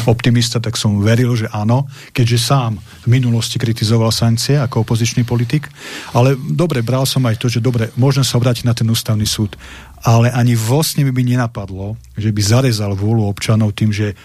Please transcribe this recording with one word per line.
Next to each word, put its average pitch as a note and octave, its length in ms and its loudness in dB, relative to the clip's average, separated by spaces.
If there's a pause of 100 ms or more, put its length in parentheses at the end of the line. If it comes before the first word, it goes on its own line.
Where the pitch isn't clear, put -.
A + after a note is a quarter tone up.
optimista, A#2+ 560 2
tak A#2 160 -6
som G#2 240 0
veril, A#2 320 2
že A2 160 -4
áno, A#2 400 0 (240)
keďže A#2+ 240 2
sám A#2 400 0 (280)
v - 40 -4
minulosti A#2+ 480 2
kritizoval A2+ 560 0
sankcie A#2 480 0
ako A#2+ 240 -2
opozičný A#2 400 0
politik. A#2+ 420 -2 (460)
Ale C3 240 4
dobre, D3 480 -2
bral B2+ 240 0
som C3 160 0
aj A2 160 -2
to, B2 80 0
že A#2 140 -2
dobre, A#2 340 0
môžem C3+ 240 2
sa B2 160 0
obrátiť B2 320 0
na A2+ 80 0
ten A#2 80 0
ústavný A2 400 0
súd. G#2 320 -4 (440)
Ale A#2 320 4
ani A#2+ 240 2
vo A#2 240 0
sne D#3 280 0
by B2+ 40 -2
mi B2 200 0
nenapadlo, G#2+ 640 -6 (200)
že A2 160 0
by G#2 80 -2
zarezal G#2+ 560 2
vôľu G#2+ 320 0
občanov G#2+ 440 0
tým, G#2+ 200 0
že G#2 320 -4